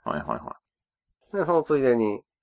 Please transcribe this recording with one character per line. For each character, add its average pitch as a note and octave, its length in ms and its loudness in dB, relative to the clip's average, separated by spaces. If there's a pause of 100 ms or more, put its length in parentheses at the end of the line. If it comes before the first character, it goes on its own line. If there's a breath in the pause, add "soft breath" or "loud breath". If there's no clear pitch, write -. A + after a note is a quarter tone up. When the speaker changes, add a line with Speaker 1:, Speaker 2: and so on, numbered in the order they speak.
Speaker 1:
は - 140 -4
い - 20 -8
は C#2+ 40 -10
い。 - 20 -18
は A#1 80 -4
い - 40 -6
は - 40 -18
い - 40 -18
は - 100 -14 (760)
い。 G#3 60 -6
Speaker 2:
で、 E3+ 80 0
そ F3 60 2
の E3 100 4
つ D3+ 160 0
い - 20 0
で B2+ 160 4
に、 G#2+ 260 0 (200)